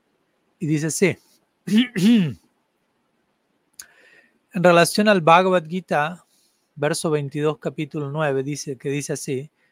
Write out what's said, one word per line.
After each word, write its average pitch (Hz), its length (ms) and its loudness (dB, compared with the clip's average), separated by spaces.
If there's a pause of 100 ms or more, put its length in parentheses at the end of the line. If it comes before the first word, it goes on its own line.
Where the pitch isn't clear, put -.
(600)
Y 165 80 -6
dice 151 200 -2
así. 160 300 0 (480)
<clears throat> 202 720 2 (2250)
En 175 120 0
relación 175 420 4
al 196 140 4
Bhagavad 175 440 4
Gita, 170 600 -6 (500)
verso 151 340 -4
veintidós, 151 480 -4
capítulo 147 540 -8
nueve, 143 320 -2
dice, 139 340 -10
que 147 120 -10
dice 143 240 -6
así, 139 360 -8 (220)